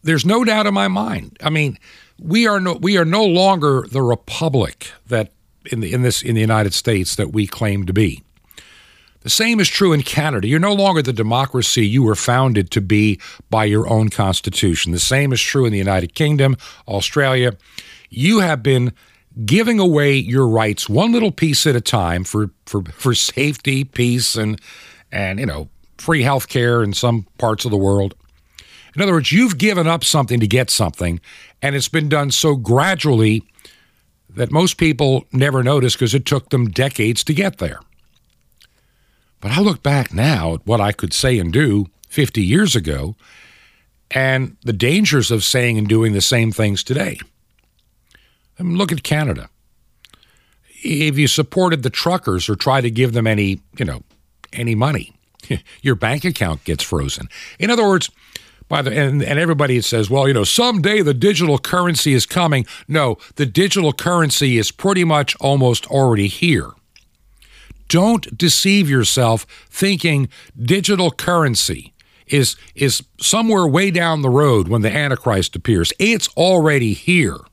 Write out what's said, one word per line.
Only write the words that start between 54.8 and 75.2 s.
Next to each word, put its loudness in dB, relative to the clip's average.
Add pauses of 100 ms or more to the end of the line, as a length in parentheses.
<laughs> -8
your 2
bank -4
account -4
gets -4
frozen. -6 (300)
In -2
other 2
words, 0 (580)
by -2
the, -4
and, 0
and -2
everybody 0
says, -2
"Well, 2
you 2
know, 2
someday 2
the 0
digital 2
currency 0
is 2
coming." 0 (220)
No, 0 (180)
the 0
digital 0
currency 0
is -2
pretty 0
much 0
almost 0
already 2
here. -2 (1200)
Don't 2
deceive 2
yourself 0 (220)
thinking 0 (320)
digital 2
currency -2 (340)
is, 0 (180)
is -2 (180)
somewhere 2
way 2
down 0
the 2
road 4
when 0
the 2
Antichrist -2